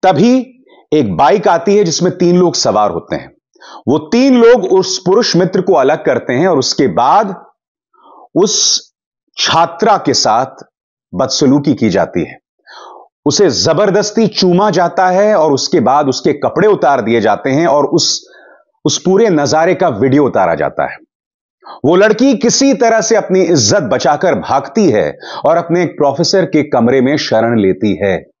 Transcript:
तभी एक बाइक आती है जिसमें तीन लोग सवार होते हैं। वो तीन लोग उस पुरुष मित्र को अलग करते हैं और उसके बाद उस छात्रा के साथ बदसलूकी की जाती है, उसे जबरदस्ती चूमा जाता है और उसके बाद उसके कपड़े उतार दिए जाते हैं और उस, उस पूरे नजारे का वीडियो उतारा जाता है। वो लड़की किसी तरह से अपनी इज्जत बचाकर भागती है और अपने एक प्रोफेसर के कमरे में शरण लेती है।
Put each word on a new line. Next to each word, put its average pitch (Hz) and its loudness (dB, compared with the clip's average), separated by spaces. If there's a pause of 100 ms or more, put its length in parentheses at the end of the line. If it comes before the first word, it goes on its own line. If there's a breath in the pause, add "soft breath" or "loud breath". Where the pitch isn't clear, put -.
तभी 233 0 (280 soft breath)
एक 156 0
बाइक 170 2
आती 180 0
है 208 2
जिसमें 170 -2
तीन 175 2
लोग 180 2
सवार 104 0
होते 82 -8
हैं। 67 -14 (560 loud breath)
वो 147 0
तीन 240 2
लोग 226 6
उस 185 0
पुरुष 202 0
मित्र 185 0
को 185 -2
अलग 151 0
करते 127 -2
हैं 156 0
और 165 0
उसके 131 -2
बाद 170 0 (880 loud breath)
उस - -2 (540)
छात्रा 170 0
के 139 -2
साथ 120 -2 (500)
बदसलूकी 139 0
की 110 -2
जाती 87 -2
है, - -10 (880 loud breath)
उसे 156 2
जबरदस्ती 196 0
चूमा 185 0
जाता 175 0
है 202 2
और 156 2
उसके 143 -2
बाद 135 0
उसके 139 -2
कपड़े 160 -2
उतार 156 2
दिए 113 0
जाते 104 -2
हैं 156 0
और 143 0
उस, - -4 (520 loud breath)
उस - -2
पूरे 196 0
नजारे 156 0
का 185 -2
वीडियो 131 0
उतारा 87 0
जाता 71 -4
है। - -18 (880 loud breath)
वो 160 2
लड़की 214 4
किसी 269 0
तरह 226 0
से 220 0
अपनी 185 0
इज्जत 165 2
बचाकर 147 0
भागती 143 -2
है 87 -2 (260 loud breath)
और 156 2
अपने 170 -2
एक 156 -2
प्रोफेसर 151 0
के 151 0
कमरे 127 0
में 135 0
शरण 117 -2
लेती 98 0
है। 90 -2 (160)